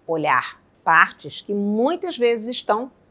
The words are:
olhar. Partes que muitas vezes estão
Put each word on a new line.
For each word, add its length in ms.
olhar. 560
Partes 600
que 100
muitas 640
vezes 300
estão 440